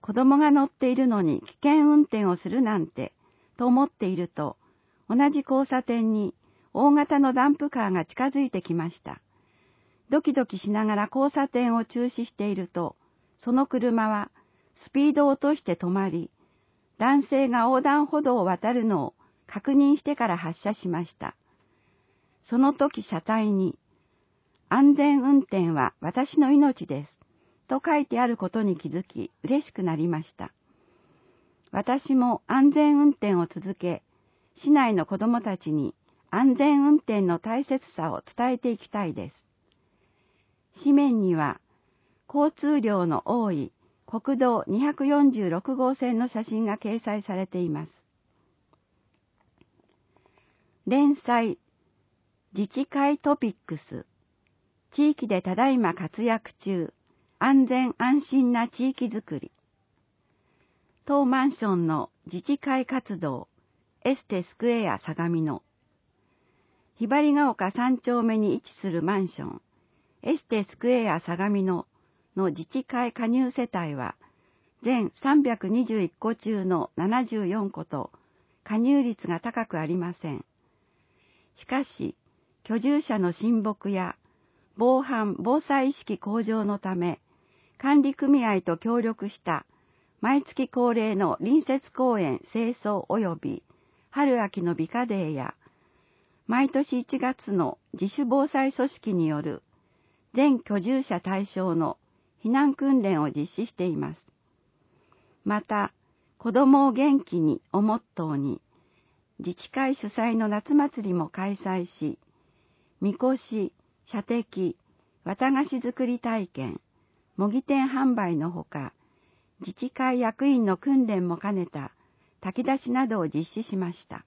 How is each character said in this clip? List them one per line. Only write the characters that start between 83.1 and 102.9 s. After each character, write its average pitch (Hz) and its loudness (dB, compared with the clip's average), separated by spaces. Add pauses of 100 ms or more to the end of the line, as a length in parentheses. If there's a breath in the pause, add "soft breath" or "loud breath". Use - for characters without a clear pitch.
の 180 0
親 220 0
睦 202 -6
や 185 -4 (600)
防 254 4
犯・ 226 -4
防 254 0
災 277 0
意 - -4
識 - -8
向 220 -4
上 220 -2
の 202 -2
た 185 -6
め、 175 -4 (580)
管 285 4
理 277 0
組 277 2
合 202 0
と 170 -2
協 233 -2
力 220 -4
し - -16
た 160 -4 (540)
毎 269 2
月 - -6
恒 240 0
例 220 0
の 190 0
隣 277 2
接 - -4
公 254 0
園 156 -2 (120)
清 233 -2
掃 208 -4
及 196 -2
び - -8 (480)
春 269 0
秋 196 -6
の 170 -2
美 160 -4
化 240 -4
デ 196 -4
ー 156 -6
や、 135 -8 (920)
毎 262 0
年 269 -2
一 247 -6
月 247 -6
の 175 -2 (140)
自 196 -4
主 285 -2
防 269 2
災 269 -2
組 262 -2
織 - -6
に 165 0
よ 151 -2
る 139 -8 (720)
全 269 4
居 202 -2
住 262 0
者 175 -4
対 190 -4
象 185 -2
の 165 -2 (460)
避 220 -2
難 269 2
訓 269 2